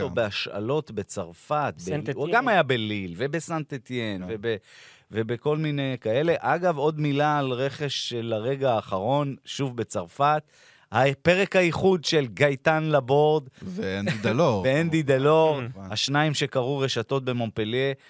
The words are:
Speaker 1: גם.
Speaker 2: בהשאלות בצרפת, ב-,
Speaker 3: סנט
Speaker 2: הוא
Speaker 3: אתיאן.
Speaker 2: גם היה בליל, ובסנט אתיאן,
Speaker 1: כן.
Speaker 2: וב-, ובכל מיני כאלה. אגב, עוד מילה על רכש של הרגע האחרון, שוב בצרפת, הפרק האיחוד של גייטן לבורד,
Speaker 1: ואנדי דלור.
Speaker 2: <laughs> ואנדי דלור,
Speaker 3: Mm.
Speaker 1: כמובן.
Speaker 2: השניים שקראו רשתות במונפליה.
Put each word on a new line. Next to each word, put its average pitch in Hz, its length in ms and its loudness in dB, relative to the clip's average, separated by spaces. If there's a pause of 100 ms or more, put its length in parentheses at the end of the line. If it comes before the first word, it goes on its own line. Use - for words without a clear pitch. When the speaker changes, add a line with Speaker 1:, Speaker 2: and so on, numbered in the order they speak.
Speaker 1:
גם. - 60 -10
Speaker 2:
בהשאלות 113 760 -4
בצרפת, 104 840 -6
ב-, - 40 -18
Speaker 3:
סנט 156 280 -6
Speaker 2:
הוא 135 160 -4
Speaker 3:
אתיאן. 175 140 0
Speaker 2:
גם 269 100 0
היה 190 140 4
בליל, 107 540 -2
ובסנט 156 580 -6
אתיאן, 113 460 -6
Speaker 1:
כן. 90 80 -8
Speaker 2:
וב-, 110 280 -4 (540)
ובכל 113 460 -2
מיני 139 440 -2
כאלה. 147 380 2
אגב, 170 400 2
עוד 151 220 0
מילה 147 380 2
על 135 140 -2
רכש 135 560 -4
של 117 240 -4
הרגע 131 400 0
האחרון, 113 720 -2
שוב 123 320 -6
בצרפת, 139 680 -2 (500)
הפרק 143 640 2
האיחוד 180 480 4
של 147 220 2
גייטן 147 580 2
לבורד, 147 640 4 (140)
Speaker 1:
ואנדי 101 480 -4 (120)
דלור. 117 400 2
Speaker 2:
<laughs> 127 40 0
ואנדי 156 360 2
דלור, 147 580 4
Speaker 3:
Mm. 123 120 -8
Speaker 1:
כמובן. 95 200 -12
Speaker 2:
השניים 147 420 0
שקראו 135 440 -2
רשתות 135 460 -2
במונפליה. 120 680 -2 (180)